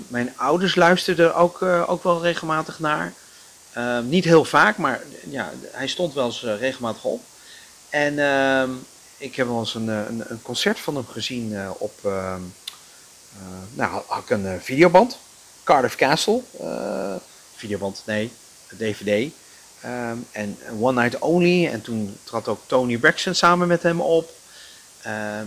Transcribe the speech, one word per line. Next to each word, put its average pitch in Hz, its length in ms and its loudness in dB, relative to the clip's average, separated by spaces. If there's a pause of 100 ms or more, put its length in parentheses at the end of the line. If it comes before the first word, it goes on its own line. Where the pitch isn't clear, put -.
mijn 120 280 -4
ouders 170 380 2
luisterden 175 600 4
ook, 175 280 2
eh, 175 280 2
ook 175 120 -2
wel 175 200 2
regelmatig 160 560 -2
naar. 156 340 -2 (600)
Ehm, 120 360 -4
niet 170 160 2
heel 160 200 8
vaak, 175 320 4
maar 139 240 0 (300)
ja, 110 220 -6 (200)
hij 131 140 -8
stond 160 280 -4
wel 131 120 0
eens, 117 180 -6
eh, 107 140 -2
regelmatig 123 460 -4
op. - 180 -4 (640)
En, 147 300 0
ehm, 135 520 2 (460)
ik 131 200 -12
heb 131 100 0
wel 120 120 -2
eens 113 160 -4
een, 113 140 -4
eh, 107 200 -2
een, 113 200 -8
een 113 140 -10
concert 202 360 -2
van 156 160 -6
hem 131 120 -6
gezien, 113 500 -6
eh, 98 220 -6
op, - 260 -8
ehm, 95 360 -4 (920)
eh, 101 80 -20 (340)
nou, 104 320 -4
had - 160 -8
ik - 80 -6
een, 101 160 0
eh, 95 140 -4
videoband. 175 580 4 (460)
Cardiff 131 320 4
Castle, 160 440 2 (200)
eh, - 540 -6 (420)
videoband, 98 500 -6
nee, 110 240 -2 (380)
D 104 280 -4
V 104 320 0
D. 165 40 -14 (480)
Ehm, 120 360 -6 (160)
en 104 260 -8 (220)
One 123 220 2
Night 120 160 0
Only, 175 480 4
en 117 160 -4
toen 107 420 -6
trad 113 240 -6
ook 107 180 -2
Toni 123 320 2
Braxton 165 360 2
samen 175 340 4
met 170 140 2
hem 170 180 2
op. 165 300 2 (720)
Ehm, 107 440 -6